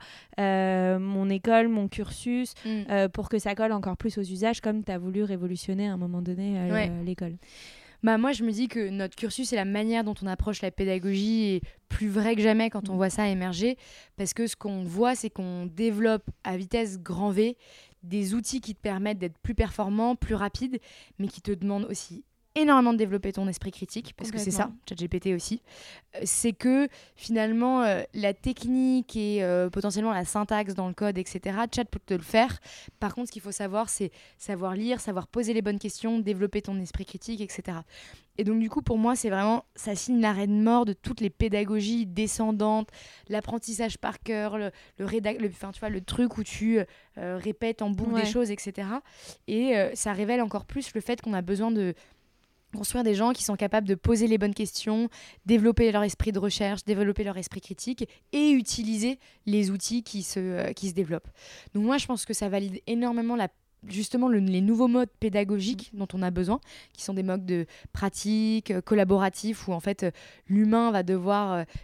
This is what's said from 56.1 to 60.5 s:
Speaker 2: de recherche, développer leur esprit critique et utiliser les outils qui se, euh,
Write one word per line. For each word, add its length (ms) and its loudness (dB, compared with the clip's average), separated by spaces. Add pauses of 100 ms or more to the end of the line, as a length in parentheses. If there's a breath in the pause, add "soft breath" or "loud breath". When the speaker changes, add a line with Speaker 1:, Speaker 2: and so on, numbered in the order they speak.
Speaker 2:
de 60 -2
recherche, 460 -2
développer 380 2
leur 140 -6
esprit 240 -10
critique 480 -8 (240 soft breath)
et 200 4
utiliser 640 2 (260 soft breath)
les 260 4
outils 320 -2
qui 200 -8
se, 180 -4
euh, 320 -2